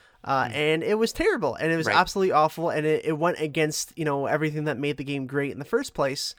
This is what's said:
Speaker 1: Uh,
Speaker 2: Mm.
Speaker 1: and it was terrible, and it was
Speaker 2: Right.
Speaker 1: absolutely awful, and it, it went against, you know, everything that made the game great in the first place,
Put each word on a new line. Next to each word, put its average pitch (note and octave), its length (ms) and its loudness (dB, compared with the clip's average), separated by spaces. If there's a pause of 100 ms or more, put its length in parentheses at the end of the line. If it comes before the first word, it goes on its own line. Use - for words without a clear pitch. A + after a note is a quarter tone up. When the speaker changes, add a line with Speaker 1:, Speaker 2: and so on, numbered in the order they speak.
(220)
Speaker 1:
Uh, C3 280 0
Speaker 2:
Mm. - 40 -12
Speaker 1:
and D#3 300 2
it G#3 120 2
was A3 180 2
terrible, D4 420 0
and D#3+ 160 0
it E3 60 2
was D#3+ 100 0
Speaker 2:
Right. G#2+ 80 4
Speaker 1:
absolutely F3+ 380 2
awful, D#3+ 380 2
and D#3 140 0
it, D#3 200 2
it D#3+ 80 0
went D#3+ 260 0
against, D#3 580 -2
you E3 60 -4
know, C#3+ 220 0
everything D3+ 400 0
that C#3+ 120 -2
made C#3+ 200 -4
the C#3+ 80 -8
game C#3 220 -4
great C#3 260 -2
in F#2 60 -12
the C#3+ 60 -8
first B3+ 280 -2
place, C#3 460 -2